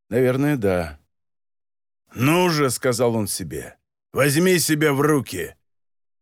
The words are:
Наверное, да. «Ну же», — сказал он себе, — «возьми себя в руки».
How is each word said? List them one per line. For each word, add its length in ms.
Наверное, 480
да. 420
«Ну 340
же», — 220
сказал 460
он 100
себе, — 500
«возьми 460
себя 340
в 80
руки». 560